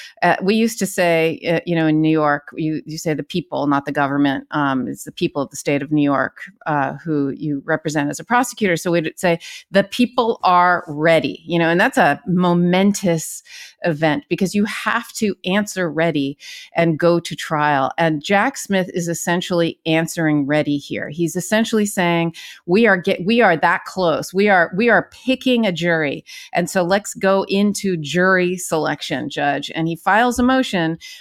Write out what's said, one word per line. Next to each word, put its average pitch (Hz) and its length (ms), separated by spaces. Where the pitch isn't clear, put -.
uh, 175 200
we 196 140
used 226 240
to 196 60
say, 165 600
uh, 165 200
you 175 100
know, 160 120
in 156 120
New 156 120
York, 151 440
you, 156 300
you 156 120
say 160 160
the 147 100
people, 143 440
not 143 180
the 151 60
government. 139 600
Um, 135 360
it's 139 160
the 147 80
people 156 300
of 123 80
the - 80
state 143 240
of 151 100
New 151 120
York, 139 400
uh, 143 260
who 143 320
you 147 300
represent 156 440
as - 100
a - 40
prosecutor. 220 540
So 175 140
we'd 170 260
say, 170 220
"The 196 120
people 233 600
are 180 440
ready," 151 580
you 170 140
know, 165 80
and 175 140
that's 262 160
a 151 300
momentous 180 1160
event 156 460
because 180 260
you 208 100
have - 480
to 202 300
answer 185 480
ready 147 460
and 170 220
go 170 220
to 170 160
trial. 147 640
And 156 260
Jack 208 320
Smith 190 380
is 170 160
essentially 170 760
answering 160 600
ready 147 320
here. 110 320
He's 160 260
essentially 214 500
saying, 170 500
"We 208 220
are 190 100
get-, 180 280
we 233 160
are 180 160
that 175 280
close. 160 480
We 196 160
are, 175 260
we 233 140
are 196 220
picking 254 540
a 190 60
jury. 160 520
And 175 160
so 190 140
let's 196 320
go 196 320
into 196 500
jury 180 600
selection, 151 720
Judge." 143 440
And 160 140
he 165 80
files 226 420
a 240 60
motion 208 540